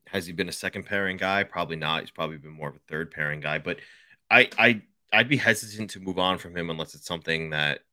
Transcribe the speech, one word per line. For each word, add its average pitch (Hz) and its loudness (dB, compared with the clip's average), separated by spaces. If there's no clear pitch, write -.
has 92 -4
he 90 -12
been 87 -2
a - -8
second 95 -6
pairing 98 -2
guy? 95 2
Probably 82 -4
not. 78 0
He's - -16
probably 80 -6
been 76 -18
more 76 -8
of 71 -14
a - -20
third 82 -6
pairing 76 -4
guy, 76 -2
but 87 -6
I, 123 8
I, 113 6
I'd 113 6
be 139 4
hesitant 107 0
to 95 -12
move 92 -4
on 92 2
from 87 -10
him 85 -4
unless 80 -8
it's 73 -18
something 80 -2
that 76 0